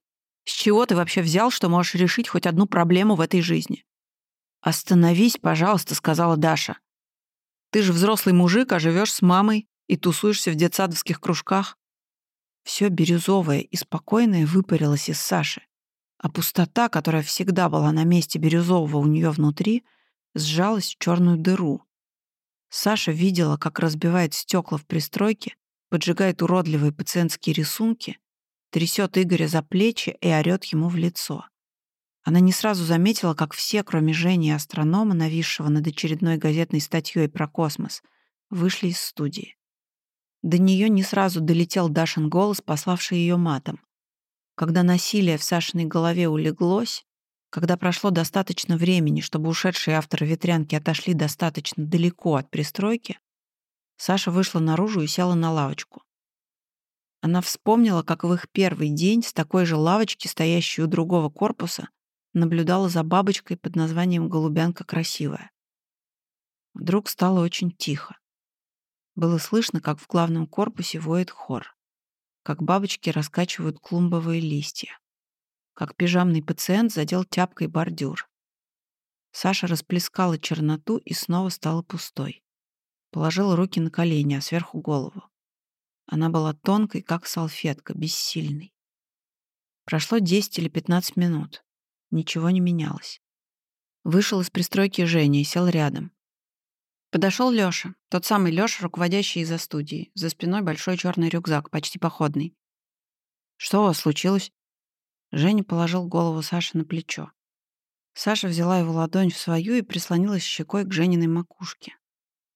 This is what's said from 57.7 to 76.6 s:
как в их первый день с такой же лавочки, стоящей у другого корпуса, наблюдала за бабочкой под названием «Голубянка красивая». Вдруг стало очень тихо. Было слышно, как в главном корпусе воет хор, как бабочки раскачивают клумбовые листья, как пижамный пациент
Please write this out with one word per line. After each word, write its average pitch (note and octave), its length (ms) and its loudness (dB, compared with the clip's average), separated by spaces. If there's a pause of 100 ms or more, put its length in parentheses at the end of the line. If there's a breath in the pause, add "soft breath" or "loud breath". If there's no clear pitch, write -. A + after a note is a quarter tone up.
как D#3+ 200 -4
в F3 80 0
их F3 200 -2
первый F3+ 380 0
день F#3 340 2
с - 100 -10
такой F3 320 0
же E3 100 0
лавочки, F3 520 0
стоящей E3 560 0
у E3 40 0
другого E3 420 0
корпуса, - 600 -4 (440)
наблюдала E3+ 560 2
за E3+ 140 0
бабочкой F3+ 540 0
под - 180 -10
названием E3 540 0
«Голубянка D#3+ 540 0
красивая». - 680 -6 (1200)
Вдруг G3+ 340 -2
стало F#3 340 2
очень F3 280 -2
тихо. - 480 -10 (960)
Было E3 240 0
слышно, G#3 420 -2
как D3 180 -6
в - 80 -20
главном E3 380 0
корпусе F3+ 540 -6
воет E3+ 320 -2
хор, - 440 -10 (680)
как D3+ 180 -6
бабочки F#3 480 -2
раскачивают D#3 680 -4
клумбовые E3+ 600 -2
листья, D3 600 -8 (760)
как - 220 -8
пижамный F3 480 2
пациент G3+ 500 0